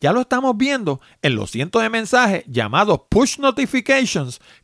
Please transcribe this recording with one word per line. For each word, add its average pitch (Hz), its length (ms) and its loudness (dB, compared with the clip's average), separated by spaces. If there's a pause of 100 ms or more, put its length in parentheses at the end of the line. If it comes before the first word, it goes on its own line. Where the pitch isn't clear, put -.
ya 143 120 2
lo 240 100 0
estamos 254 340 -2
viendo 226 440 -2 (220)
en 135 140 0
los 104 140 -6
cientos 175 320 -2
de 220 80 -2
mensajes 226 560 0
llamados 139 640 0
push - 300 2
notifications 262 1000 0 (240)